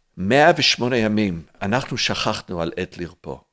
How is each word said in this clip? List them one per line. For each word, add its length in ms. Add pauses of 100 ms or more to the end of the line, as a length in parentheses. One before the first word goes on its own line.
(180)
מאה 400
ושמונה 400
ימים, 440 (200)
אנחנו 360
שכחנו 640
על 140
עת 220
לרפוא. 400 (160)